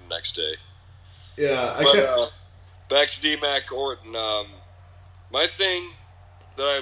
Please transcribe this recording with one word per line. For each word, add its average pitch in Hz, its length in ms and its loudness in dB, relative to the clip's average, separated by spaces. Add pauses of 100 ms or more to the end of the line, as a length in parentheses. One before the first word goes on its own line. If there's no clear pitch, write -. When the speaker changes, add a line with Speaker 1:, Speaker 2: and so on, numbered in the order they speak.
Speaker 1:
the 87 60 -8
next - 200 -4
day. 80 200 -4 (840)
Speaker 2:
Yeah, 135 400 0
I 147 80 2
Speaker 1:
But, 143 100 8
Speaker 2:
ca- 131 280 4
Speaker 1:
uh, 117 40 0 (640)
back 143 220 4
to - 100 -8
D-Mac 147 500 -2
Orton. 127 460 -6
Um, 107 300 -2 (840)
my 147 160 2
thing 180 440 -2 (680)
that 135 80 -4
I 143 180 2